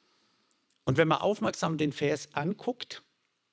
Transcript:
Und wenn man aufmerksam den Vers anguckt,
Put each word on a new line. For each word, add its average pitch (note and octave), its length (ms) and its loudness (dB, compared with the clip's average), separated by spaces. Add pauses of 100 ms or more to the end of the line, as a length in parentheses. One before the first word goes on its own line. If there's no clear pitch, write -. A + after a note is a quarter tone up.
(840)
Und C3 140 2
wenn D#3+ 100 6
man D3+ 140 2
aufmerksam F#3 580 0
den D3+ 140 0
Vers D3 420 -2
anguckt, - 640 -6 (520)